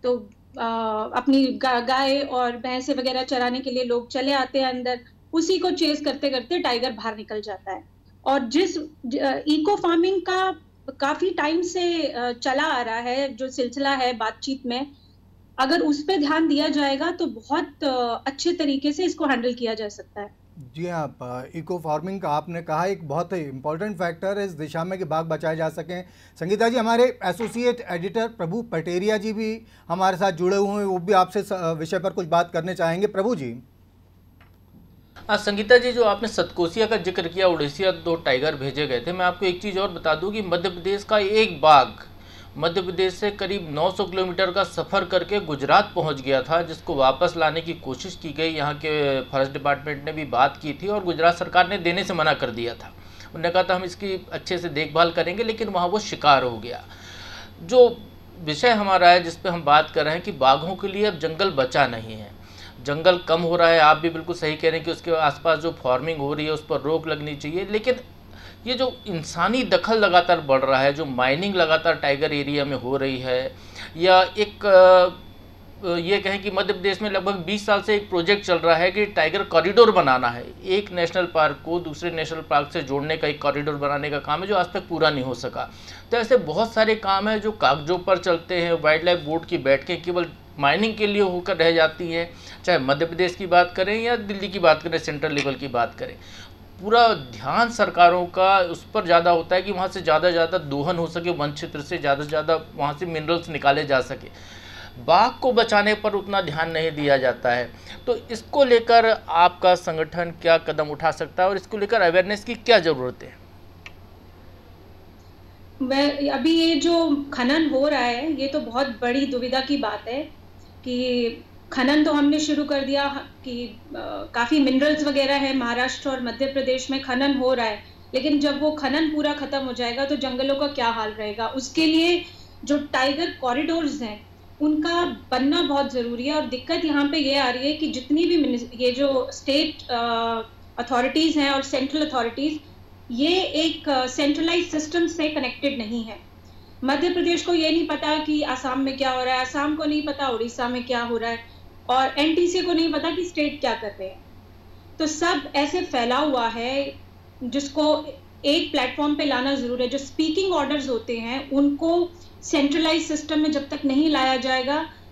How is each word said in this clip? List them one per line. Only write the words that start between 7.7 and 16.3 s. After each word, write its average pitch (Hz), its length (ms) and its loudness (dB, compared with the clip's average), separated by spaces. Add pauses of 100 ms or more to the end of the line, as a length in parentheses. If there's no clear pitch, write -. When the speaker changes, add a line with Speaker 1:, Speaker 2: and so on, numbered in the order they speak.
Speaker 1:
है। - 120 -12 (400)
और 277 160 2
जिस 320 380 0 (280)
ज-, 240 120 -4
अ, - 280 -2
eco 320 300 2
farming 359 460 2
का 370 340 0 (440)
काफ़ी 294 300 0
time 330 320 0
से, 349 400 -2
अ, 247 300 -4
चला 269 320 -2
आ 277 180 0
रहा 226 160 -4
है, 247 380 -4
जो 262 120 -8
सिलसिला 269 420 -2
है 262 220 0
बातचीत 233 540 -6
में, 247 200 -4 (720)
अगर 269 220 2
उस 294 240 0
पे 381 140 0
ध्यान 311 300 2